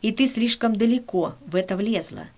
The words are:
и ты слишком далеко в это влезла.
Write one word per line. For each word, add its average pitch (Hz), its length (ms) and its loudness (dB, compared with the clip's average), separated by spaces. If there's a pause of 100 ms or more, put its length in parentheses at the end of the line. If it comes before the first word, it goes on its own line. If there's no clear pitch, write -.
и 214 80 0
ты 262 160 2
слишком 233 480 0
далеко 214 600 0 (100)
в 156 80 -6
это 190 220 0
влезла. 202 480 -4 (140)